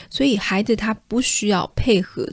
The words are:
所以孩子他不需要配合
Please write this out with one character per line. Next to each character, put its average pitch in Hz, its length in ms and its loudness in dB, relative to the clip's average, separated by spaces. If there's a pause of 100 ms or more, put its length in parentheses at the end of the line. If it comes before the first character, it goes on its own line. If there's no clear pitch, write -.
所 - 160 0
以 247 120 2
孩 196 260 0
子 226 100 0
他 220 200 -2 (160)
不 240 120 0
需 - 280 0
要 190 260 0
配 208 260 4
合 - 320 -6